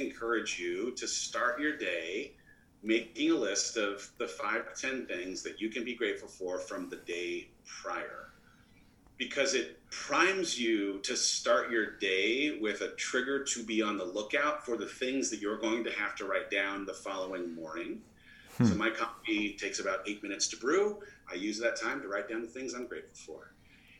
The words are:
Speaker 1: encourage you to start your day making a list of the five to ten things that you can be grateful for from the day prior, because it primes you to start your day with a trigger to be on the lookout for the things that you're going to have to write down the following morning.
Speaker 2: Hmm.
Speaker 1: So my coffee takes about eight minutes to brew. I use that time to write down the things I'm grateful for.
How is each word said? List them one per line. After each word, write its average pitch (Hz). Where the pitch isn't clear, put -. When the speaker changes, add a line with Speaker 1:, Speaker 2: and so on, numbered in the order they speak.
Speaker 1:
encourage 110
you 92
to -
start 120
your 151
day 90
making 120
a 170
list 104
of 101
the 120
five 110
to -
ten 131
things 90
that 90
you 110
can 117
be 120
grateful 104
for 90
from 92
the 87
day 87
prior, -
because -
it -
primes 175
you 101
to 123
start 123
your 107
day 107
with 104
a 95
trigger 131
to 117
be 110
on 104
the 92
lookout 143
for 117
the 101
things 127
that 104
you're 104
going 113
to 113
have 104
to 107
write 95
down 98
the 95
following 92
morning. 80
Speaker 2:
Hmm. 123
Speaker 1:
So 95
my 110
coffee 104
takes 98
about 95
eight 104
minutes 101
to -
brew. 196
I 92
use 107
that 117
time 127
to 101
write 101
down 113
the 110
things 127
I'm 123
grateful -
for. -